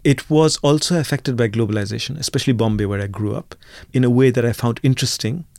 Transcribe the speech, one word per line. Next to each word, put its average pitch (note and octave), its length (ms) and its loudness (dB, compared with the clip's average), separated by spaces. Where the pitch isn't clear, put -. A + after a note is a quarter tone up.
It C#3+ 240 0
was D#3 280 4
also D3 420 2
affected C3+ 360 -2
by A#2 140 0
globalization, G#2+ 680 -4
especially C3+ 360 -2
Bombay, G#2+ 320 0
where G2+ 160 -2
I G2+ 60 -6
grew G2+ 280 -6
up, - 200 -12
in B2+ 140 2
a A#2+ 40 4
way B2+ 220 6
that A#2 140 0
I A#2 80 0
found A#2 280 -4
interesting, C3 640 -2